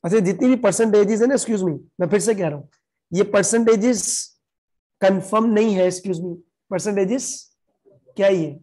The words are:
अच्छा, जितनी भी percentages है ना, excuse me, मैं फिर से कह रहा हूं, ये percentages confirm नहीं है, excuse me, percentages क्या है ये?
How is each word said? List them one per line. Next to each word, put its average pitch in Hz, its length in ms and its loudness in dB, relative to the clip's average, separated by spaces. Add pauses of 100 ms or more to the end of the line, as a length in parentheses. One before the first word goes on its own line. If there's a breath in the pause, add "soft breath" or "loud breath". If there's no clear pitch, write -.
अच्छा, 190 160 2
जितनी 196 280 0
भी 254 80 4
percentages 214 640 2
है 233 60 2
ना, 269 80 2
excuse 214 280 -2
me, 156 140 -2 (220)
मैं 180 80 0
फिर 202 120 0
से 220 160 0
कह 185 120 -4
रहा 147 100 -6
हूं, 139 80 -16 (460)
ये 185 120 0
percentages 220 1080 0 (720)
confirm 196 440 0
नहीं 220 300 2
है, 185 140 2
excuse 180 300 -6
me, 175 160 -10 (340)
percentages 202 600 -2 (880)
क्या 196 100 2
है 196 80 4
ये? 147 280 -4